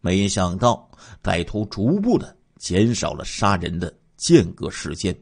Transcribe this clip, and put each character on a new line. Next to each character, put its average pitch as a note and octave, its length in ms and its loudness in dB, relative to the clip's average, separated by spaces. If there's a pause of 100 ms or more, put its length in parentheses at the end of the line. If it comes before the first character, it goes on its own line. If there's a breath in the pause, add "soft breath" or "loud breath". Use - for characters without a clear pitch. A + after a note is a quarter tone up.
没 F#2+ 280 0
想 F#2 300 -2
到 A#2 320 0 (320 loud breath)
歹 F2 220 -2
徒 G#2+ 220 -4
逐 B2 320 0
步 G#3 200 2
的 - 180 -6 (220)
减 G#2+ 360 2
少 D#2+ 200 -4
了 D2 100 -10
杀 G2+ 320 0
人 F2 220 -6
的 F2 180 -6 (200)
间 G#2+ 360 6
隔 - 180 -8
时 - 240 -10
间。 F2 280 -4